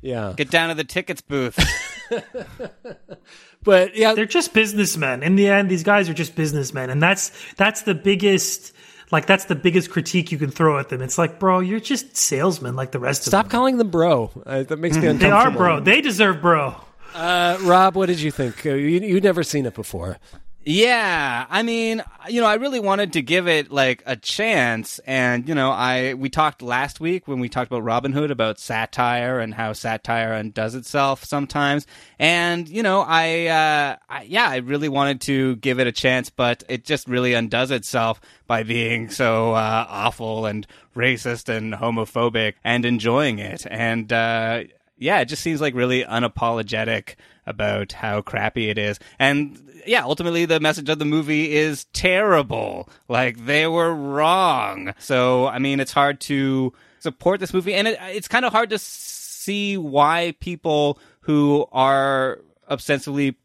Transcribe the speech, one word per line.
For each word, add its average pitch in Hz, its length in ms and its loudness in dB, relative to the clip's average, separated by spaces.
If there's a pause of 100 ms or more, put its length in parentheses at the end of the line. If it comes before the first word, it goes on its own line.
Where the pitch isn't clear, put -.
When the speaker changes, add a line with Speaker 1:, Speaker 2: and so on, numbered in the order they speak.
Speaker 1:
Yeah. 113 320 -6
Speaker 2:
Get 143 160 -4
down 165 200 2
to 165 40 -4
the 156 100 -6
tickets 185 360 -6
booth. 131 380 -4 (520)
Speaker 1:
<laughs> - 200 -8 (1300)
But 196 320 6
yeah, 220 200 4
Speaker 3:
They're 214 100 2
just 320 300 0
businessmen. 190 680 0
In 180 140 4
the 202 120 6
end, 196 200 4
these 175 140 0
guys 202 260 4
are 165 60 -4
just 156 200 -6
businessmen, 143 540 -2
and 143 140 0
that's, 190 280 2 (260)
that's 214 260 2
the 202 120 0
biggest, 196 800 2 (380)
like, 156 160 2
that's 190 180 4
the 180 100 -2
biggest 175 360 2
critique 165 420 -2
you 147 60 -4
can 143 120 -2
throw 156 280 2
at 135 100 -6
them. 127 140 -6
It's 127 160 -4
like, 165 200 0
"Bro, 185 220 4
you're 190 180 -2
just - 380 -4
salesmen 139 580 0
like 131 180 -6
the 135 60 -4
rest 131 260 -2
Speaker 1:
Stop 196 220 2
Speaker 3:
of 196 40 -12
them." 240 80 0
Speaker 1:
calling 262 180 2
them 226 140 2
bro. 165 400 2 (160)
Uh, 135 160 -2
that 151 160 -6
makes 160 180 0
me 160 60 2
Speaker 3:
They 170 60 4
are 151 40 4 (360)
Speaker 1:
uncomfortable. 190 100 -2
Speaker 3:
bro. 170 220 4
They 202 200 4
deserve 202 400 2
bro. 151 340 2 (400)
Speaker 1:
Uh, 175 480 0
Rob, 185 340 6
what 190 100 2
did 175 140 0
you 151 100 -2
think? 127 340 -4
Uh, 156 60 -2
you, 147 300 2
you'd 196 240 2
never 175 180 4
seen 143 240 -2
it 113 80 -6
before. 92 420 -8 (460)
Speaker 2:
Yeah, 170 840 2
I 190 140 0
mean, 226 400 -2 (260)
you 233 140 0
know, 226 40 4
I 214 100 4
really 254 240 -2
wanted 196 340 0
to 165 80 0
give 175 260 0
it, 151 240 0
like, 131 320 2
a 131 100 -4
chance, 123 920 -2
and, 123 420 0
you 160 60 -2
know, 135 160 2
I, 127 420 0
we 135 160 -6
talked 151 320 0
last 127 400 -4
week 175 260 -4
when 135 140 -4
we 120 80 -4
talked 123 240 -4
about 120 100 -4
Robin 120 300 -2
Hood, 147 180 -2
about 113 300 -2
satire 120 800 -2
and 113 140 -6
how 110 180 -6
satire 113 640 -4
undoes 110 400 -4
itself 135 500 -2
sometimes, 143 640 -2 (320)
and, 170 500 0
you 202 140 -6
know, 196 180 2
I, 165 460 2
uh, 151 500 2 (140)
I, 131 140 -10
yeah, 190 260 0
I 131 60 -4
really 139 340 -4
wanted 139 320 0
to 131 340 0
give 127 240 -2
it 127 60 4
a 120 60 -2
chance, 127 360 0
but 123 400 -2
it 120 160 -6
just 147 240 -4
really 123 240 0
undoes 117 380 0
itself 113 500 -2 (260)
by 113 160 0
being 113 460 -2
so, 113 460 0
uh, 113 340 0
awful 110 560 -4
and 107 220 -6 (280)
racist 120 540 -2
and 110 240 -4
homophobic 113 800 -2 (100)
and 120 220 0
enjoying 120 540 0
it, 98 320 -10
and, 113 420 -4
uh, 113 520 -2 (340)
yeah, 160 220 0
it 123 40 2
just 139 180 -10
seems, 160 200 -2
like, 139 120 -2
really 127 300 0
unapologetic 113 1120 -4 (320)
about 104 460 -4
how 104 280 -4
crappy 110 480 -4
it 104 80 -2
is. 104 240 -4 (180)
And 143 400 0 (280)
yeah, 220 180 2
ultimately 170 400 0
the 160 160 2
message 151 300 0
of 156 80 0
the 151 80 -2
movie 151 500 0
is 151 380 -2
terrible. 135 920 0 (220)
Like, 120 380 -2
they 147 200 2
were 165 280 2
wrong. 139 1040 0
So, 127 480 2
I 123 120 -4
mean, 139 220 0
it's 131 100 -4
hard 143 320 2
to 135 520 -2 (240)
support 180 420 -2
this 190 140 -8
movie. 190 180 -2
And 202 160 0
it, 220 140 -2
it's 190 260 -10
kind 254 160 0
of 226 80 -2
hard 233 180 0
to 214 80 -4
see - 1000 -8
why 156 600 2
people 151 600 0 (220)
who 147 520 2
are 135 680 2 (300)
ostensibly 139 760 -2